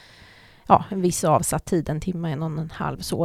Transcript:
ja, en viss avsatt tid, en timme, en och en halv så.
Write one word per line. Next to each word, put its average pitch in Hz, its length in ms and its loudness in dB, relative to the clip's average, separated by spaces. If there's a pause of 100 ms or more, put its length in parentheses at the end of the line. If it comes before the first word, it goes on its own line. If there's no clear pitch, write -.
(680)
ja, 180 240 6
en 190 100 -2
viss 180 240 0
avsatt 147 400 2
tid, - 240 0
en 151 120 -2
timme, 170 320 -4
en 143 100 -4
och 160 80 -4
en 156 200 -6
halv 139 300 -6
så. - 240 -4